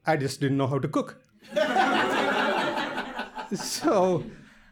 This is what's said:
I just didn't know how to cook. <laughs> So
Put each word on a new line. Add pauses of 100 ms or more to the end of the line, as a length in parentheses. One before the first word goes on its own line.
I
just
didn't
know
how
to
cook. (340)
<laughs>
So (480)